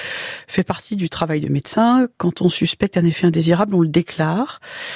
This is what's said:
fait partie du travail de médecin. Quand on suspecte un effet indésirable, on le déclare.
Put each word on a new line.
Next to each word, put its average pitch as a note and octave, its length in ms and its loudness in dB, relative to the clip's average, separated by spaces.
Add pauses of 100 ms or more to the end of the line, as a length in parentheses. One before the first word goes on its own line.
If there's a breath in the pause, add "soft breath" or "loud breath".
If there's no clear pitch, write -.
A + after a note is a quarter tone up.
(480 loud breath)
fait - 160 -2
partie - 320 -6
du F3+ 140 -2
travail D#3 320 -2
de C#3+ 80 -4
médecin. A#3 580 2 (100)
Quand - 240 -2
on F3+ 60 4
suspecte - 480 0
un F3 80 2
effet E3+ 240 2
indésirable, E3+ 480 2
on F3 60 6
le E3 80 4
déclare. E3+ 720 -2 (340 loud breath)